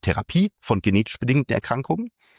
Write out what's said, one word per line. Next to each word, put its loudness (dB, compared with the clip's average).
Therapie 0
von 0
genetisch 2
bedingten 0
Erkrankungen. -2